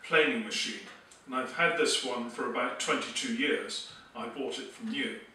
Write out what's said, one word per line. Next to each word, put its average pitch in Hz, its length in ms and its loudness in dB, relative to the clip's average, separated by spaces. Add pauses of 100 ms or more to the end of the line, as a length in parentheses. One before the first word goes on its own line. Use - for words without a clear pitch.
planing 135 380 6
machine, 104 420 -4 (380)
and 131 100 -6
I've 131 160 0
had 165 260 4
this - 240 4
one 117 280 -2
for - 200 -4
about - 300 -2
twenty-two - 560 0
years. - 560 0 (240)
I 117 120 -6
bought 117 300 -4
it - 140 -8
from 220 200 -8
new. 269 260 -2 (180)